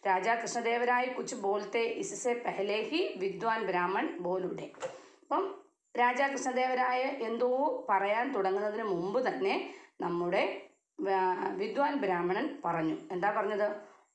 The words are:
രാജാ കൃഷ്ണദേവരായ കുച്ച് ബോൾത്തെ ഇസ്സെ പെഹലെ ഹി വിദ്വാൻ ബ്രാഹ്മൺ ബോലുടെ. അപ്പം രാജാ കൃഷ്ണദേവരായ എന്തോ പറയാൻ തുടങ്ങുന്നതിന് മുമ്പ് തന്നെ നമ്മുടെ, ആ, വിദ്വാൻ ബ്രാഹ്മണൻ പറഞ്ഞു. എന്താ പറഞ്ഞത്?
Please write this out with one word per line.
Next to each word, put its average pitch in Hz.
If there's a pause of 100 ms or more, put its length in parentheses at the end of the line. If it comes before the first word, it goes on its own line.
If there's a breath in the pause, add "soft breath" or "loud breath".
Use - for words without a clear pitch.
രാജാ 190
കൃഷ്ണദേവരായ 240
കുച്ച് 254
ബോൾത്തെ 202
ഇസ്സെ -
പെഹലെ 202
ഹി 330
വിദ്വാൻ 196
ബ്രാഹ്മൺ 185
ബോലുടെ. 180 (520 loud breath)
അപ്പം - (440)
രാജാ 247
കൃഷ്ണദേവരായ 254
എന്തോ 254
പറയാൻ 208
തുടങ്ങുന്നതിന് 208
മുമ്പ് 202
തന്നെ 208 (280 loud breath)
നമ്മുടെ, 175 (400)
ആ, 190
വിദ്വാൻ 220
ബ്രാഹ്മണൻ 190
പറഞ്ഞു. 160 (140)
എന്താ 180
പറഞ്ഞത്? 208 (400 loud breath)